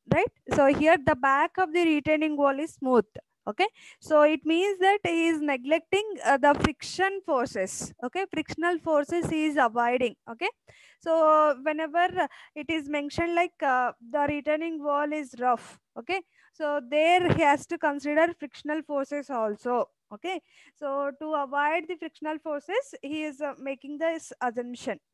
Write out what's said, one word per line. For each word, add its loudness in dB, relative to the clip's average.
right? 2
So 6
here 6
the 2
back 0
of 0
the 2
retaining 0
wall 2
is -8
smooth. 2
Okay. 0
So 4
it 4
means 0
that 4
he 0
is 0
neglecting, -2
uh, 6
the 6
friction -2
forces. -4
Okay. -6
Frictional -4
forces 0
he 0
is -2
avoiding. 0
Okay. -6
So 4
whenever, 0
uh, 0
it -8
is -4
mentioned -4
like, -2
uh, 0
the 0
retaining -4
wall -2
is -6
rough. -2
Okay. -6
So -4
there 4
he 2
has 4
to -6
consider 0
frictional -8
forces -6
also. -2
Okay. -6
So -4
to -4
avoid 0
the -8
frictional -8
forces, -4
he -6
is, -8
uh, -6
making -10
this -4
assumption -6